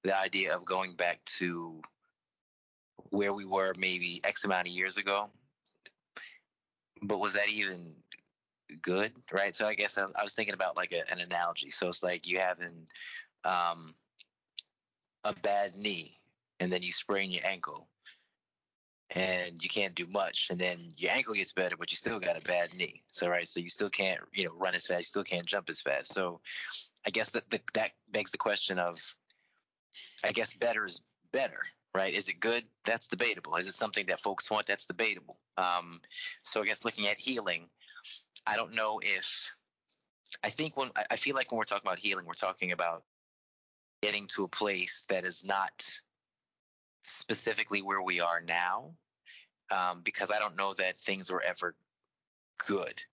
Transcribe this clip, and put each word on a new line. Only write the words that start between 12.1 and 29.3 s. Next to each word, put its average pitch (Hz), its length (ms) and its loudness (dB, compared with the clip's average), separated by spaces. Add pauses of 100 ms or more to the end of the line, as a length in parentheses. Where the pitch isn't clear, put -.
you 92 120 2
having, 87 480 0 (560)
um, 85 500 2 (1300)
a 104 100 2
bad 101 420 2
knee, 95 360 -2 (480)
and 90 120 2
then 90 120 2
you 90 80 -2
sprain 98 400 0
your 87 140 -2
ankle, 80 440 -4 (1200)
and 90 500 0
you - 80 -4
can't 95 260 0
do 87 120 -2
much, 95 420 0
and 87 100 -2
then 90 200 0 (180)
your 90 140 2
ankle 120 220 0
gets 98 200 0
better, 90 240 0
but 87 140 -4
you - 60 2
still 110 220 0
got 87 180 0
a 82 40 -8
bad 87 320 2
knee. 90 380 -4
So, 87 180 0
right, 87 180 2
so - 120 0
you 87 100 -4
still 101 200 0
can't, 95 320 2 (120)
you 95 120 0
know, 80 100 -4
run 90 200 0
as 87 120 0
fast, 87 140 2
you 87 40 0
still 101 180 0
can't 87 220 -2
jump 98 240 0
as 80 120 -2
fast. 69 320 2
So 90 280 0 (640)
I 107 40 2
guess 107 220 2
that - 180 -2
the, 107 120 0 (120)
that 107 180 2 (180)
begs 104 220 0
the - 60 -2
question 98 420 2
of, 87 220 0 (1200)